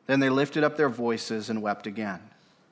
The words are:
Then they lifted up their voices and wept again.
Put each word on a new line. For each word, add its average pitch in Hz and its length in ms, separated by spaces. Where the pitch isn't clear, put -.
Then 135 140
they 135 100
lifted 143 340
up 147 140
their 151 100
voices 113 600
and 110 140
wept 101 240
again. 101 320